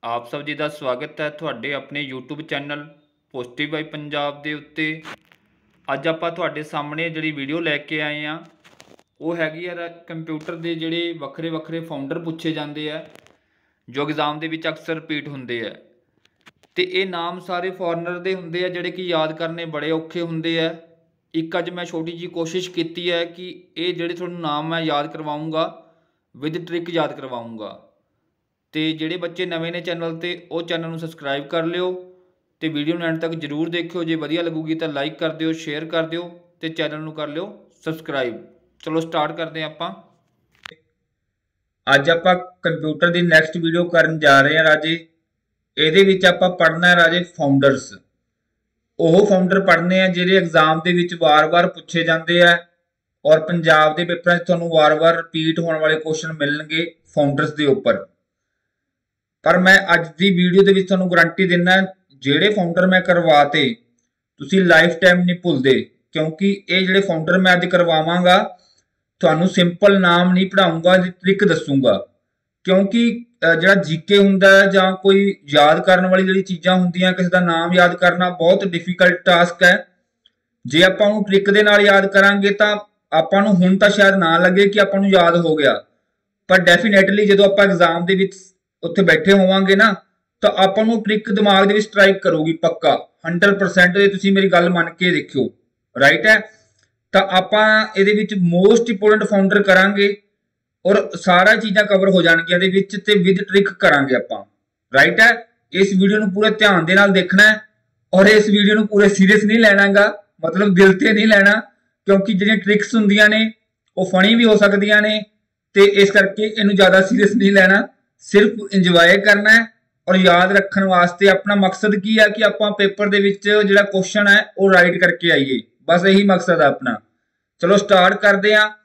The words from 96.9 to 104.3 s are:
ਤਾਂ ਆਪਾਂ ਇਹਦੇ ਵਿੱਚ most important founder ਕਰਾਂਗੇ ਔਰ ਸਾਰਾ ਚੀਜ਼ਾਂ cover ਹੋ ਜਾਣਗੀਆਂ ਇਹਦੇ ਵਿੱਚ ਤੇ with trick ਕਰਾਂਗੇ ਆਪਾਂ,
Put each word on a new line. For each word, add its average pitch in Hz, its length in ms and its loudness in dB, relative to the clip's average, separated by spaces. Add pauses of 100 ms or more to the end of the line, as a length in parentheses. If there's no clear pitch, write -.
ਤਾਂ 190 100 2
ਆਪਾਂ 208 680 2 (100)
ਇਹਦੇ 196 160 2
ਵਿੱਚ 214 200 -2
most 196 640 2
important 208 400 2
founder 196 280 2
ਕਰਾਂਗੇ 202 580 2 (640)
ਔਰ - 300 0
ਸਾਰਾ 185 400 4
ਚੀਜ਼ਾਂ 214 280 -2
cover 190 260 2
ਹੋ 180 120 2
ਜਾਣਗੀਆਂ 170 380 2
ਇਹਦੇ 190 120 0
ਵਿੱਚ 196 240 -2 (100)
ਤੇ 208 80 0
with 190 280 2
trick 196 380 -2
ਕਰਾਂਗੇ 139 360 0
ਆਪਾਂ, 110 300 -8 (480)